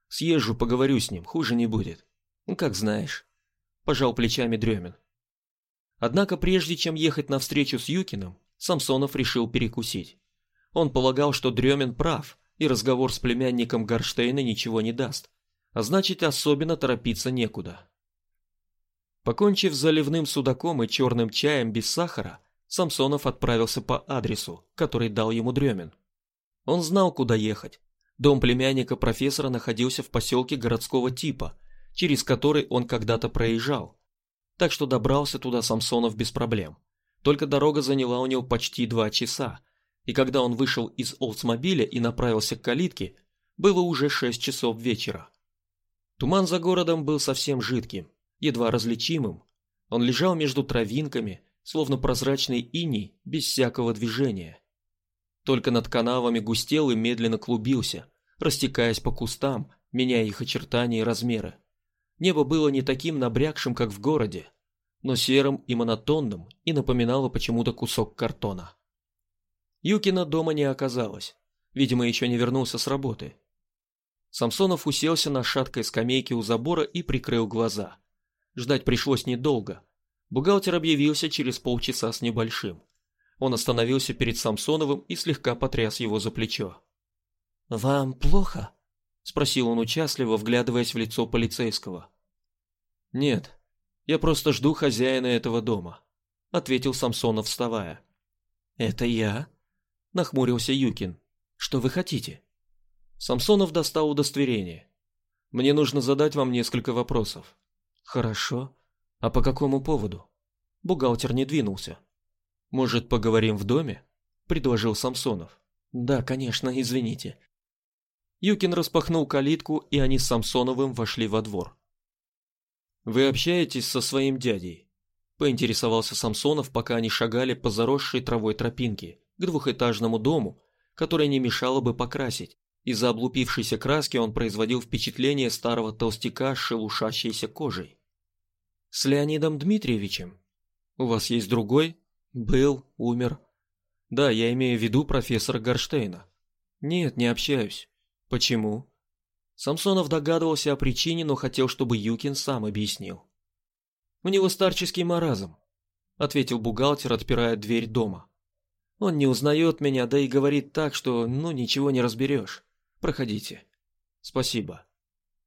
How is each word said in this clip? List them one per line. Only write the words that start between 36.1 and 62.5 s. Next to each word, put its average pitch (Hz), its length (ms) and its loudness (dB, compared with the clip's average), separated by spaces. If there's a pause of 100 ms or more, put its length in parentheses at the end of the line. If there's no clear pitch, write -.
без 110 160 -4
проблем. 107 480 -4 (440)
Только 147 240 4
дорога 143 360 2
заняла 127 380 0
у 131 60 -2
него 127 160 0
почти 123 440 -2
два 110 240 0
часа, 120 500 -4 (440)
и 123 80 -6
когда 131 300 2
он 120 120 0
вышел 123 320 0
из - 320 -8
Олдсмобиля 120 680 0
и 123 140 -4
направился 117 560 0
к - 80 -10
калитке, 135 540 -4 (400)
было 180 240 4
уже 151 280 0
шесть 120 320 -2
часов 117 380 -2
вечера. 110 520 -4 (880)
Туман 185 280 4
за 175 120 0
городом 165 460 2
был 147 140 2
совсем 135 420 -2
жидким, 117 500 -4 (280)
едва 120 320 0
различимым. 117 720 -2 (460)
Он 117 140 0
лежал 131 320 2
между 143 280 0
травинками, 117 800 -2 (200)
словно 139 340 -2
прозрачный 127 640 0
иней, 131 640 -4
без 143 200 -4
всякого 120 480 0
движения. 110 680 -2 (840)
Только 127 260 2
над 120 180 0
канавами 120 520 2
густел 127 500 0
и 117 60 2
медленно 113 420 0
клубился, 117 720 -2 (280)
растекаясь 120 640 0
по 123 120 -2
кустам, 123 600 -4 (200)
меняя 123 320 2
их 104 160 -6
очертания 120 600 -2
и 110 40 0
размеры. 113 500 -2 (640)
Небо 160 260 2
было 151 240 2